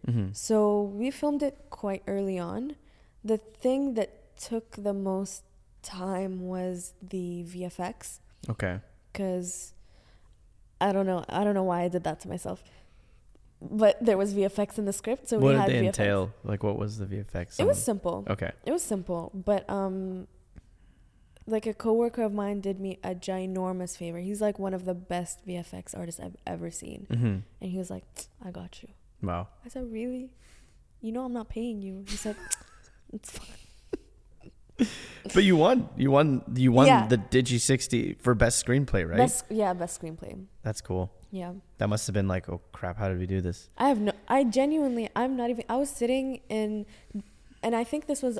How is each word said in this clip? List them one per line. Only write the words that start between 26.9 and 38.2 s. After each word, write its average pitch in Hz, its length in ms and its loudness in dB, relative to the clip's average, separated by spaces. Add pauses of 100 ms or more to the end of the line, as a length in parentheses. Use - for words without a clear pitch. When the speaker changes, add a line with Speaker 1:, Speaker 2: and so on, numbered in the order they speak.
Speaker 1:
Mm-hmm. 117 160 2 (360)
Speaker 2:
And 185 100 -6
he 180 60 -6
was 185 120 -6
like, 185 140 -10 (400)
"I 185 80 -12
got 180 320 -16
you." - 60 -18 (340)
Speaker 1:
Wow. 90 240 -4 (180)
Speaker 2:
I 240 40 -18
said, 247 220 -10
"Really? 254 400 -8 (720)
You 220 120 -6
know 254 100 -6
I'm 247 100 -6
not 233 160 -8
paying 226 320 -6
you." 190 280 -10
He 202 80 -6
said, 214 180 -6 (380)
<laughs> - 400 -20
"It's - 180 -12
fine." - 180 -12 (1800)
Speaker 1:
But 190 100 8
you 190 120 8
won. 208 400 6
You 135 160 4
won. 139 320 6 (120)
You 127 180 6
won 131 140 12
Speaker 2:
Yeah. 120 200 10
Speaker 1:
the 120 100 6
Digi 123 420 2
sixty - 560 2
for 123 200 4